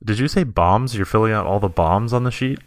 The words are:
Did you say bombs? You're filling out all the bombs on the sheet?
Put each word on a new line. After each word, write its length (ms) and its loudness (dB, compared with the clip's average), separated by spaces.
Did 140 -2
you 100 0
say 160 0
bombs? 520 2
You're 100 -2
filling 260 2
out 140 -2
all 140 0
the 100 0
bombs 420 0
on 120 0
the 80 -2
sheet? 360 -6